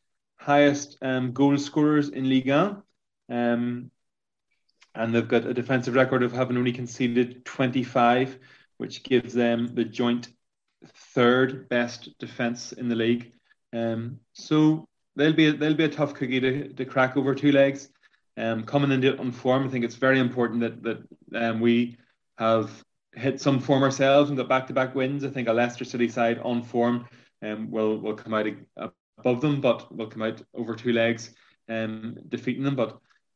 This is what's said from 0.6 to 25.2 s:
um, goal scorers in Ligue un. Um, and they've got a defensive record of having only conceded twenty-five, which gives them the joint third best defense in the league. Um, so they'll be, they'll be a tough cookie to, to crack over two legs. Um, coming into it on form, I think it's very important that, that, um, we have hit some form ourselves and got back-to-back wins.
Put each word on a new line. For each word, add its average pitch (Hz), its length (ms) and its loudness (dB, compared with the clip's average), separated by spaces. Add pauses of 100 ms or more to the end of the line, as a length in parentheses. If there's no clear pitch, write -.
um, 127 300 -2
goal 139 260 4
scorers 151 520 2
in 131 180 -4
Ligue 131 220 2
un. 185 320 2 (480)
Um, 120 600 -2 (1040)
and 113 200 -4
they've 113 120 2
got 117 200 0
a 123 80 -4
defensive 123 400 -2
record 127 280 2
of 120 100 0
having 123 260 -2
only 123 140 0
conceded 120 720 -2
twenty-five, 123 920 0 (380)
which 110 260 -10
gives 120 320 0
them 120 400 0
the 117 100 0
joint 120 440 -2 (840)
third 127 540 2
best 120 400 -4 (100)
defense 120 540 -6
in 123 160 -8
the 117 60 0
league. 117 380 0 (420)
Um, 117 440 -6 (140)
so 156 560 2 (260)
they'll 156 200 2
be, 156 160 4
they'll 151 240 0
be 160 100 2
a 151 60 2
tough 147 240 -2
cookie 127 260 -2
to, 131 320 -2
to 131 140 -8
crack 131 320 0
over 135 160 2
two 143 180 2
legs. 139 380 2 (480)
Um, 113 260 -2
coming 139 260 0
into 131 220 4
it 135 80 -6
on 131 100 -4
form, 131 360 0
I - 20 -4
think 127 160 -4
it's 113 120 -6
very 131 220 4
important 120 420 0
that, 113 220 -4
that, - 580 -8 (100)
um, 110 100 -2
we 117 380 2 (400)
have 113 320 2 (420)
hit 127 300 -2
some 135 180 2
form 139 220 2
ourselves 139 480 4
and 135 80 -2
got 123 100 -4
back-to-back 131 460 0
wins. 139 280 -2